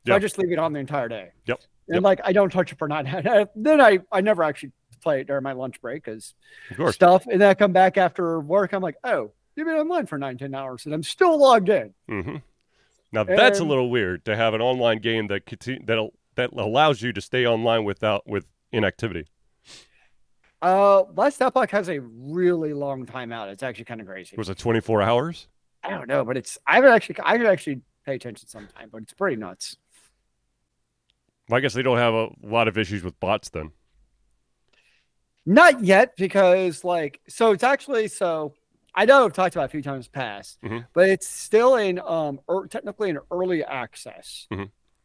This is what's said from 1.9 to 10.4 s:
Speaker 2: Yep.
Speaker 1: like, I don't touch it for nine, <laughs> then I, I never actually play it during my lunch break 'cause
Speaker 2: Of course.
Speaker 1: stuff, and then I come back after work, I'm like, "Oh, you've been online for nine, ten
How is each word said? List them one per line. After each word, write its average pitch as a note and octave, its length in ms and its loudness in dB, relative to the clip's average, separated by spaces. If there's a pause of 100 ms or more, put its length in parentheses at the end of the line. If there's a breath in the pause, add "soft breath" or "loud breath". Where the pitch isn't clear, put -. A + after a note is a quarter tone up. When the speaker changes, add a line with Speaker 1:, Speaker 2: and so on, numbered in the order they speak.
Speaker 2:
Yep. F3+ 80 2
Speaker 1:
like, F#3+ 200 4
I G3 100 -2
don't G3 180 2
touch F#3 220 -4
it - 60 -20
for D#3 100 -6
nine, D3 160 -4
<laughs> F#3+ 520 0
then D4 240 4
I, G#3+ 200 6 (120)
I G3 80 0
never G3 220 0
actually D3 300 -4 (280)
play D3 200 -2
it C3 80 -12
during C#3 160 -4
my C3+ 80 -6
lunch B2+ 280 -10
break C3 240 -12
'cause A2 300 -14 (360 loud breath)
Speaker 2:
Of - 60 -14
course. E3 180 -2
Speaker 1:
stuff, F#3 360 4
and F#3+ 100 2
then G3+ 80 8
I F#3+ 60 6
come G3 180 2
back F#3 240 4
after E3+ 440 -2
work, F3 340 -2
I'm F#3+ 80 -4
like, E3 220 -8
"Oh, D#3 280 -4 (220)
you've D#4 120 -8
been D#4+ 100 -4
online D#4 300 -2
for D#3 120 -10
nine, C3+ 180 -8
ten C3+ 180 -12